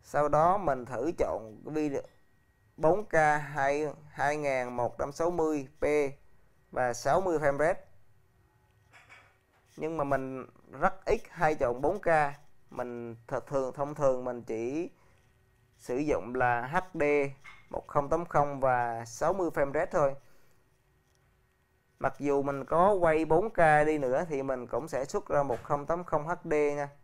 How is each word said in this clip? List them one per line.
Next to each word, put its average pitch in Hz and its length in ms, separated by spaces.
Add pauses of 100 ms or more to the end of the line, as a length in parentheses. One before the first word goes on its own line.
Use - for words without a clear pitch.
Sau 147 260
đó 160 300
mình 139 260
thử 127 340
chọn 107 460
cái 147 100
video 151 280 (720)
bốn 170 280
K - 100 (260)
hay 143 540 (140)
hai 143 280
ngàn 131 400
một 120 220
trăm 139 140
sáu 165 180
mươi 156 380 (120)
p - 40 (880)
và 127 220
sáu 143 280
mươi 180 180
frame 143 200
rate. 165 260 (1900)
Nhưng 156 200
mà 151 80
mình 131 420 (340)
rất 185 240
ít 226 160 (100)
hay 156 240
chọn 123 260
bốn 170 200
K. - 80 (600)
Mình 120 460 (100)
thật 127 200
thường, 135 260
thông 143 220
thường 131 300
mình 123 180
chỉ 127 480 (880)
sử - 180
dụng 123 380
là 123 320
H 143 100 (180)
D 165 80 (680)
một - 160
không 143 220
tám 160 180
không 143 340
và 120 440
sáu 147 280
mươi 185 180
frame 143 220
rate 165 180
thôi. 143 240 (1800)
Mặc 139 200
dù 139 240
mình 139 220
có 175 280
quay 165 320
bốn 165 260
K 151 360
đi 156 120
nữa 139 300
thì 139 140
mình 131 240
cũng 123 220
sẽ 127 160
xuất 190 240
ra 147 140
một 131 200
không 143 240
tám 175 180
không 151 240
H 170 40 (120)
D 170 80
nha. 147 360 (160)